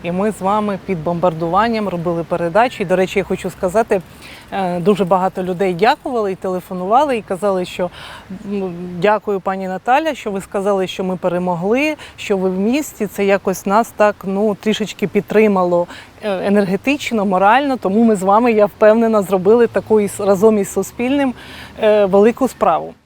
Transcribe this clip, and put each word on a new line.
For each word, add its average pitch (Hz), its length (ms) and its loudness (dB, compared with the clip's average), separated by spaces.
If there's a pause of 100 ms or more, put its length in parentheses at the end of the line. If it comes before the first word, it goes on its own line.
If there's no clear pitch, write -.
І 175 80 -6
ми 196 200 -2
з - 100 -12
вами 202 440 -2
під 175 180 -6
бомбардуванням 175 840 0
робили 170 360 -4
передачі. 180 600 0
І, - 20 -4
до 180 100 0
речі, 185 240 0
я 175 60 -4
хочу 190 240 -6
сказати, 196 520 -2 (500)
е, 185 280 -4
дуже 185 260 2
багато 185 380 0
людей 185 300 -2
дякували 220 580 0
і 185 40 -6
телефонували, 190 840 -2
і 208 40 -6
казали, 185 440 -2
що, 180 240 -6 (560)
м, 196 280 -6 (260)
«Дякую, 202 400 0
пані 190 280 -6
Наталя, 254 480 0
що - 160 -8
ви 190 100 -6
сказали, 196 460 -2
що - 160 -8
ми 185 120 -2
перемогли, 180 800 -2 (220)
що 202 200 -2
ви 190 120 0
в 185 100 -4
місті». 233 480 -2
Це 202 180 -4
якось 196 400 0
нас 208 300 0
так, 208 280 2
ну, 196 320 -2
трішечки 214 520 -4
підтримало, 185 800 2 (360)
е, 196 240 -4
енергетично, 202 800 0
морально, 214 520 4
тому 226 260 2
ми 220 120 4
з 185 80 -6
вами, 220 280 4
я 208 140 4
впевнена, 220 560 4
зробили 196 460 2
таку 214 320 0
із, 202 200 -4
разом 202 380 4
із 196 160 -2
Суспільним, 254 600 -2 (500)
е, 208 220 6
велику 202 420 4
справу. 165 460 -2 (120)